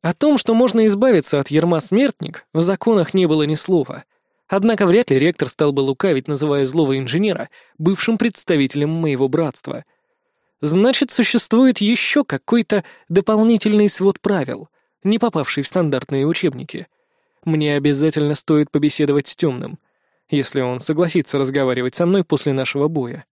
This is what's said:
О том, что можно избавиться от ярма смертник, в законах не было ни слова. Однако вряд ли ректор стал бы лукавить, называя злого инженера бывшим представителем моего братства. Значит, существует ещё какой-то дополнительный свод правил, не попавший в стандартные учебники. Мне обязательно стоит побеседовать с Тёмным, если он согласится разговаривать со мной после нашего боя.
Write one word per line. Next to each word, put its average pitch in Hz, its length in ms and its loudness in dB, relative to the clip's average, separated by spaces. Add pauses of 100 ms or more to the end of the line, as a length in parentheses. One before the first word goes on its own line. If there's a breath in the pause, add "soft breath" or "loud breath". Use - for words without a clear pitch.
О 165 100 0
том, 294 240 2
что 226 180 0
можно 226 320 4
избавиться 202 540 2
от 135 80 -4
ярма 160 320 2
смертник, 208 720 -2
в 160 80 0
законах 190 540 0
не 185 120 4
было 156 180 2
ни 151 100 -2
слова. 160 500 -2 (440)
Однако 202 380 2
вряд 208 240 4
ли 135 80 4
ректор 147 300 0
стал 147 240 0
бы 139 80 -2
лукавить, 135 480 -2
называя 143 380 -2
злого 135 320 0
инженера 135 500 -4 (300 soft breath)
бывшим 190 400 0
представителем 147 720 -2
моего 147 380 0
братства. 139 560 -4 (760)
Значит, 202 500 0
существует 240 680 2
ещё 233 460 0
какой-то 208 600 -2 (240 loud breath)
дополнительный 208 800 2
свод 190 320 0
правил, 143 480 -4 (360)
не 208 140 0
попавший 160 440 -2
в - 40 -4
стандартные 139 600 -2
учебники. 147 600 -4 (580)
Мне 151 320 0
обязательно 147 580 0
стоит 151 360 0
побеседовать 143 560 0
с - 100 -8
Тёмным, 143 420 -4 (520)
если 139 300 -2
он 123 200 -4
согласится 160 580 -2
разговаривать 131 560 -2
со 175 120 0
мной 185 180 2
после 147 280 -2
нашего 139 360 -2
боя. 147 440 -6